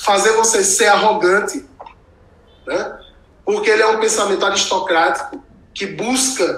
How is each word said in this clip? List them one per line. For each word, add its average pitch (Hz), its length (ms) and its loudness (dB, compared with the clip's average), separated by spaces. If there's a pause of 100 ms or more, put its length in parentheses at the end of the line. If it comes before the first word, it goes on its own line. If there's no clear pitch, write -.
fazer 202 280 2
você 220 320 2
ser - 240 2
arrogante, 202 760 2 (1040)
né? - 320 -6 (460)
Porque 208 260 0
ele 214 120 4
é 220 40 4
um 220 140 2
pensamento 208 440 0
aristocrático, 180 960 -2 (320)
que 196 140 -8
busca 202 580 -2 (140)